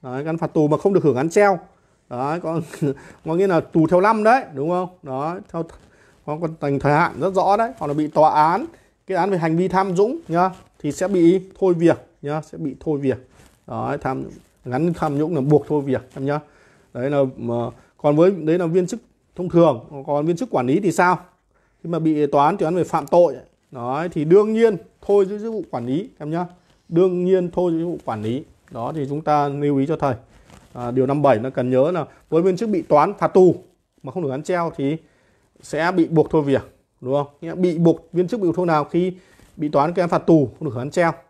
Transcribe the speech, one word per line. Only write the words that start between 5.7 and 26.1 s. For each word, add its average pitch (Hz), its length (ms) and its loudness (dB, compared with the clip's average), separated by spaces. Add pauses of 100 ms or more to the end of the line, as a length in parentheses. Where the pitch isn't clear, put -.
có, 151 160 -6
có 170 60 -4 (140)
thành 143 180 -2
thời 143 140 2
hạn 147 260 0
rất 180 140 -2
rõ 185 240 2
đấy. 226 200 -2
Hoặc 151 100 -6
là 143 60 -4
bị 151 140 -2
tòa 156 440 4
án, 226 140 -2 (420)
cái 185 100 -4
án 180 140 0
về 190 60 0
hành 165 200 0
vi 185 100 0
tham 185 280 0
nhũng 226 320 0
nhá, 175 220 0 (300)
thì 147 120 -4
sẽ 180 160 -4
bị 185 340 4 (180)
thôi 190 140 2
việc 165 240 2 (240)
nhá, 151 200 -6
sẽ - 160 -18
bị 143 220 -8
thôi 151 200 -4
việc. 131 180 -2 (500)
Đấy, 123 340 -6
tham, 131 220 -6 (420)
gắn 147 280 -2
tham 151 240 -4
nhũng 156 180 -2
là 143 60 -2
buộc 147 260 2
thôi 151 140 -2
việc, 131 200 -2 (140)
em 135 100 -8
nhá. 143 140 -2 (540)
Đấy 123 160 -6
là, 147 80 0 (200)
mà, 117 180 -6 (420)
còn 147 180 0
với, 175 160 6
đấy 160 260 -2
là 180 80 -2
viên 175 220 0
chức 226 120 -8 (360)
thông 180 140 -6
thường. 143 580 2
Còn 147 180 -2
viên 175 100 0
chức 170 160 -6
quản 127 160 0
lý 147 120 2
thì 196 120 0
sao? 180 280 2 (640)
Khi 165 60 -10
mà 165 100 -4
bị 156 280 0
tòa 143 180 4
án, 180 120 2
tòa 175 100 -2
án 165 80 -2
về 170 80 0
phạm 143 240 -4
tội, 170 280 4 (360)
đấy, 135 400 -6
thì 156 140 -2
đương 208 280 6
nhiên 220 240 2 (240)
thôi 202 240 2
giữ 208 140 -10
chức 226 140 -8
vụ 208 180 -8
quản 120 140 -8
lý, 151 320 -4